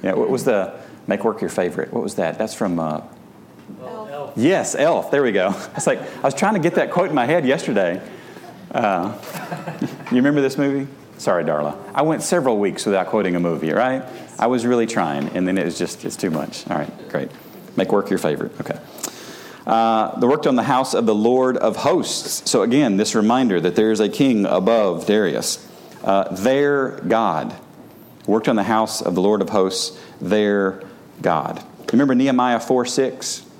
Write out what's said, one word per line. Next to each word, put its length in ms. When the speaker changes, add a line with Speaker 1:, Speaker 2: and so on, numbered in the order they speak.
Speaker 1:
Yeah, 100
what 160
was 160
the, 280
"Make 160
work 180
your 80
favorite"? 440
What 100
was 120
that? 220
That's 160
from, 260
uh, 220
Speaker 2:
Elf. 500
Speaker 1:
Yes, 400
Elf. 360
There 120
we 80
go. 220
<laughs> 100
It's 120
like, 120
I 220
was 120
trying 200
to 60
get 160
that 160
quote 180
in 60
my 100
head 200
yesterday. 560
Uh, 460
<laughs> 100
you 60
remember 240
this 160
movie? 320
Sorry, 260
Darla. 340
I 100
went 180
several 360
weeks 280
without 220
quoting 280
a 40
movie, 320
right? 320
I 80
was 180
really 220
trying, 420
and 180
then 100
it 80
was 120
just, 280
it's 100
too 160
much. 380
All 80
right, 320
great. 200
Make 160
work 180
your 100
favorite. 320
Okay. 180
Uh, 520
the 80
work 200
on 80
the 80
house 300
of 120
the 100
Lord 420
of 200
hosts. 720
So 120
again, 360
this 160
reminder 480
that 140
there 160
is 80
a 100
king 360
above 600
Darius. 640
Uh, 320
their 640
God. 560
Worked 220
on 80
the 60
house 380
of 140
the 60
Lord 200
of 80
hosts, 480
their 640
God. 420
Remember 200
Nehemiah 460
four 260
six? 600